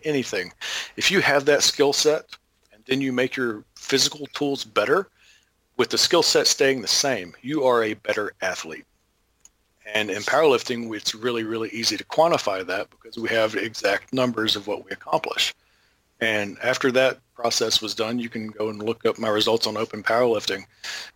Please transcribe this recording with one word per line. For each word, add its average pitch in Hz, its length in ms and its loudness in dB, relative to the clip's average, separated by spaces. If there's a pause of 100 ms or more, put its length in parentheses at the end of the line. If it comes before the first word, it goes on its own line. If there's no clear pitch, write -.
anything, 117 480 -2 (440)
if - 140 0
you 185 100 4
have 143 240 2
that 143 180 4
skill 143 300 4
set 151 320 2 (480)
and 107 140 -20
then 131 140 0
you 135 120 -2
make 127 240 0
your 113 280 -4 (120)
physical 139 520 0
tools 143 360 -2
better, 120 440 2 (680)
with - 140 2
the - 80 0
skill - 240 4
set - 240 2
staying 135 360 2
the 92 60 -6
same, 101 540 -2
you 139 220 -2
are 120 180 4
a 110 120 -2
better 104 460 -4
athlete. 80 460 -8 (1080)
And 107 160 0
in 101 120 -4
powerlifting, 120 720 2
it's - 180 -6
really, 117 300 -4
really 110 260 -4
easy 110 260 -2
to - 80 -10
quantify 135 640 2
that 92 240 -4
because - 280 -18
we 113 100 -4
have 110 260 2
exact 101 600 -2
numbers 113 420 0
of 101 100 -10
what 101 180 -6
we - 80 -20
accomplish. - 600 -4 (680)
And 104 420 -2
after 127 300 0
that 127 260 2 (160)
process 117 480 0
was 104 120 -6
done, 113 240 -4
you 117 120 -6
can 110 180 -8
go 110 220 -4
and 104 120 -10
look 113 220 -4
up 110 140 0
my 110 100 -2
results 110 380 2
on 107 100 -4
Open 107 260 -6
Powerlifting. 117 600 2 (540)